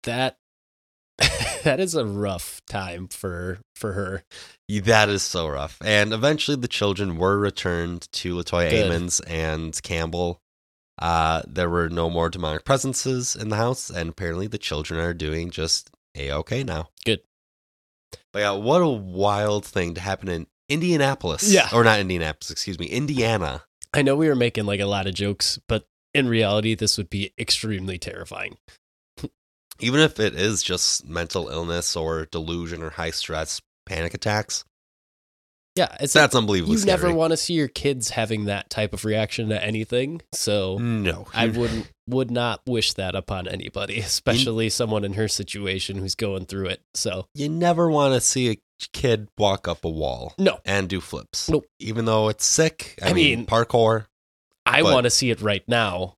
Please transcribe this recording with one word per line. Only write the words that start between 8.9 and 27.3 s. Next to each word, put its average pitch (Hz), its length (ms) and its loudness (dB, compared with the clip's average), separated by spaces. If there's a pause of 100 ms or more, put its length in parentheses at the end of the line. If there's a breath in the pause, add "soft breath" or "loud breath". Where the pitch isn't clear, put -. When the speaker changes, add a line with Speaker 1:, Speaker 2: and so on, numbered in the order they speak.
Speaker 2:
Ammons 85 360 0
and 80 560 -4
Campbell. 85 580 -4 (560)
Uh, 82 500 2
there 87 220 -2
were 85 200 0
no 85 200 -2
more 82 200 0
demonic 80 360 -6
presences 131 680 -2
in 110 140 -8
the 107 60 -2
house, 117 340 -2
and 85 200 -4
apparently 87 380 -6
the 104 100 -8
children 80 420 -6
are 85 140 -2
doing 82 360 -4
just - 400 -4 (260)
A-okay 73 480 -4
now. 82 260 -6 (160)
Speaker 1:
Good. 107 160 0 (1120 loud breath)
Speaker 2:
But 101 60 -4
yeah, 104 120 2
what 117 300 2
a 170 60 4
wild 104 760 0
thing 87 280 -2
to 85 80 -10
happen 95 260 -4
in 85 200 -4 (200)
Indianapolis. 151 880 2
Speaker 1:
Yeah. 180 200 6
Speaker 2:
Or 117 120 6
not 110 140 8
Indianapolis, 87 520 -2
excuse 87 280 -6
me, 85 80 -4
Indiana. 113 760 0 (300)
Speaker 1:
I 143 80 2
know 139 160 4
we 160 100 4
were 143 80 4
making, 117 300 2
like, 101 160 0
a 101 40 2
lot 98 220 0
of 95 60 -2
jokes, 101 440 -2 (120)
but 110 180 0 (260)
in 139 140 2
reality, 110 480 2
this - 220 0
would 98 120 -6
be 98 300 -4